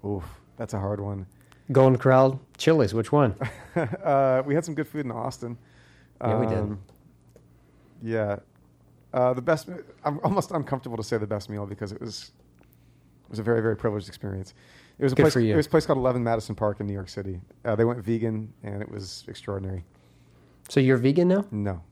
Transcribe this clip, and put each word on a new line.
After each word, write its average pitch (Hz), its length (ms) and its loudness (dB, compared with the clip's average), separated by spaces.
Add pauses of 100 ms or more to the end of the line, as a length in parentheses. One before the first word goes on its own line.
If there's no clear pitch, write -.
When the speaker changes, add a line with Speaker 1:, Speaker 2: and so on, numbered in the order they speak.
Speaker 1:
Oof, 101 180 -4 (320)
that's 113 180 -10
a 107 60 -2
hard 98 220 -2
one. 98 260 -6 (440)
Speaker 2:
Golden 131 280 6
Corral, 131 400 6 (180)
Chili's, 139 360 4
which 110 180 -2
one? 139 280 4
Speaker 1:
<laughs> 127 60 -4 (320)
Uh, 139 640 2
we 143 120 0
had 165 100 0
some 165 80 -8
good 147 140 -4
food 151 180 -6
in 123 60 -6
Austin. 120 440 -8 (640)
Speaker 2:
Yeah, 113 200 0
we 110 80 2
did. 110 100 0
Speaker 1:
Um, 104 220 -4 (1200)
yeah. 110 360 0 (760)
Uh, 127 220 4
the 127 80 -6
best, 156 260 0 (340)
I'm 147 200 -2
almost 196 260 0
uncomfortable 135 480 -4
to 110 60 -6
say 113 140 -2
the 107 100 -2
best 101 200 -6
meal 104 200 -8
because 98 240 -8
it - 100 -12
was, - 300 -12 (920)
it - 40 -20
was 107 80 -10
a 110 60 -6
very, 113 180 2
very 110 160 0
privileged 104 300 -4
experience. 95 480 -10 (420)
It - 60 -4
was 139 100 4
a - 20 0
Speaker 2:
Good - 100 0
Speaker 1:
place, 151 80 4
Speaker 2:
for 123 80 2
you. 110 120 2
Speaker 1:
it 160 40 4
was 147 100 0
a - 20 -18
place 156 160 2
called 139 140 2
Eleven 123 240 0
Madison 113 320 -2
Park 104 240 -2
in 104 80 -6
New 101 60 -4
York 98 160 -8
City. 95 300 -10 (240)
Uh, 113 120 0
they 113 100 4
went 120 180 0
vegan, 110 480 -2 (120)
and 101 180 -8
it - 80 -10
was 98 380 -12
extraordinary. 95 560 -8 (840)
Speaker 2:
So - 100 4
you're 131 180 6
vegan 143 300 4
now? 196 240 4
Speaker 1:
No. 101 400 -4